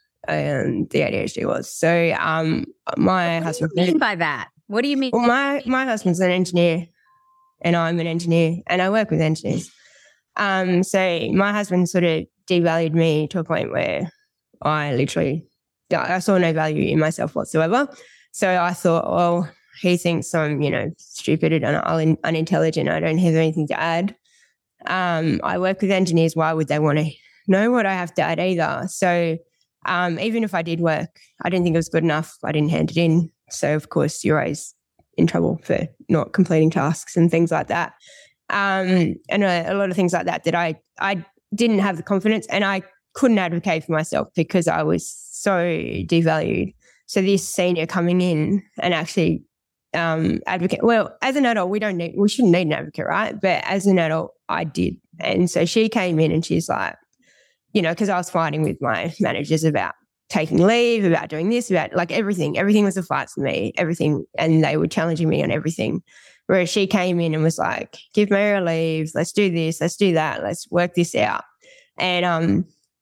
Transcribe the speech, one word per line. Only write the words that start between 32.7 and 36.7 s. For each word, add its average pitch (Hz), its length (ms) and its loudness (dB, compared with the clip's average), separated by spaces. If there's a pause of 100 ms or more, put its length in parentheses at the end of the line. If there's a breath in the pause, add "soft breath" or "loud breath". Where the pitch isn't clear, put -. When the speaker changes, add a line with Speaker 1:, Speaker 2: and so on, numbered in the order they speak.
Speaker 1:
hand 160 200 -2
it 160 60 -10
in. 165 340 2 (200)
So, 147 240 -2
of 151 140 -4
course, - 360 -2
you're 156 160 2
always - 340 -6 (420)
in 165 100 4
trouble 170 360 0
for - 240 -2 (220)
not 160 240 0
completing 160 380 2